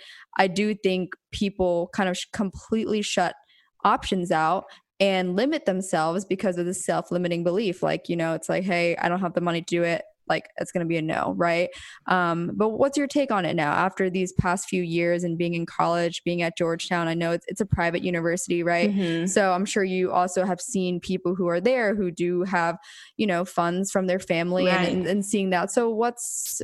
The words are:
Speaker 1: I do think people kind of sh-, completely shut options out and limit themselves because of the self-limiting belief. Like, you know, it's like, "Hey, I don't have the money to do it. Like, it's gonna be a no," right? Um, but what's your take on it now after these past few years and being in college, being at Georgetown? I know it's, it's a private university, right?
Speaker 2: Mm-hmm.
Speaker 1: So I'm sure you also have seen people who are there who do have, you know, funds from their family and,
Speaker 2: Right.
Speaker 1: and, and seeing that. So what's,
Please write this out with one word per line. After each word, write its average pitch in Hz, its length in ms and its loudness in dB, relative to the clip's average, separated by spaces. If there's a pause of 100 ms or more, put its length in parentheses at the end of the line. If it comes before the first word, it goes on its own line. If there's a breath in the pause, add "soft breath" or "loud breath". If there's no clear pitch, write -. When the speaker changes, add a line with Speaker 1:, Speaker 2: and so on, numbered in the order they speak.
(380 loud breath)
Speaker 1:
I 190 100 6
do 208 260 0
think 185 380 0 (200)
people 180 600 0
kind 190 160 0
of 180 80 -2
sh-, - 160 -8
completely 214 680 -2
shut - 320 0 (500 soft breath)
options 196 460 0
out 165 340 2 (360 loud breath)
and 185 360 2
limit 285 300 0
themselves 185 580 0
because 190 320 -2
of 175 80 -2
the 180 100 -4
self-limiting 175 720 -2
belief. 180 380 0
Like, 156 260 -2
you 170 80 0
know, 165 180 0
it's 156 140 -8
like, 170 140 0
"Hey, 175 340 2
I - 120 0
don't 180 120 0
have 175 140 -4
the 175 60 2
money 170 200 0
to 165 60 -10
do 170 160 0
it. 170 220 0 (240)
Like, 160 200 -2 (100)
it's 175 120 -6
gonna 175 140 -2
be 165 120 0
a 160 60 0
no," 160 340 -2
right? 175 340 2 (360 loud breath)
Um, 170 480 0
but 208 140 2
what's 269 280 2
your 285 120 0
take 277 240 2
on 196 120 0
it 160 120 0
now 151 160 2
after 190 360 2
these 185 260 -2
past 185 340 0
few 185 120 0
years 170 440 0
and 170 120 -2
being 170 180 0
in 170 120 -2
college, 170 560 0
being 175 200 -2
at 170 140 -2
Georgetown? 170 520 -2
I 165 60 -2
know 170 180 0
it's, 175 160 -4
it's 190 120 -6
a 208 60 -2
private 175 380 0
university, 175 580 -2
right? 175 280 2
Speaker 2:
Mm-hmm. 170 360 0
Speaker 1:
So 196 240 4
I'm 180 140 2
sure 208 180 0
you 185 300 0
also 185 320 2
have 180 160 -2
seen 180 400 -2
people 180 340 -2
who 180 140 0
are 175 120 2
there 226 360 2
who 185 160 -2
do 175 320 0
have, 175 320 0 (400 loud breath)
you 220 100 0
know, 180 180 2
funds 180 460 -2
from 185 160 0
their 180 140 0
family 180 480 0
and, 180 160 4
Speaker 2:
Right. 170 80 0
Speaker 1:
and, 180 160 0
and 196 180 0
seeing 196 240 0
that. 180 220 0
So 233 180 2
what's, - 720 -4